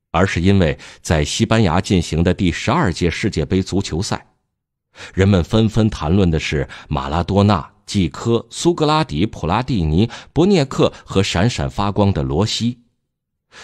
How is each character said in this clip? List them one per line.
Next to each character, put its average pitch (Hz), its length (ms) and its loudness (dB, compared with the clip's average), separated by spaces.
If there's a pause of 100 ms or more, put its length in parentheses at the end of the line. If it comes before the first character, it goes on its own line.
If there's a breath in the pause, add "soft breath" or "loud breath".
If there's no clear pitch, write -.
(100)
而 87 160 2
是 - 140 -4
因 98 180 4
为 76 180 2 (260 loud breath)
在 80 200 2
西 73 220 -2
班 113 180 2
牙 87 180 2
进 95 200 2
行 82 240 -2
的 90 80 2
第 87 180 0
十 - 200 -4
二 139 200 0
届 82 200 -2
世 101 200 -4
界 80 140 -4
杯 92 180 0
足 92 200 -4
球 80 180 -6
赛， - 260 -8 (840 loud breath)
人 95 160 2
们 92 160 4
纷 113 240 2
纷 110 220 2
谈 76 200 -4
论 92 200 4
的 80 100 0
是 71 260 -4 (220 loud breath)
马 69 220 -4
拉 82 120 0
多 98 220 2
纳、 101 300 0 (100)
季 92 240 -2
科、 117 420 -2
苏 - 240 0
格 156 120 0
拉 156 180 0
底、 80 220 -2
普 - 200 -10
拉 92 160 0
蒂 110 220 -2
尼、 80 260 2 (220 loud breath)
博 156 140 2
涅 190 180 4
克 - 280 0 (120 loud breath)
和 - 180 -2
闪 95 260 0
闪 71 200 -4
发 101 240 -4
光 101 200 2
的 80 100 -2
罗 71 240 -2
西。 117 340 -4 (840 loud breath)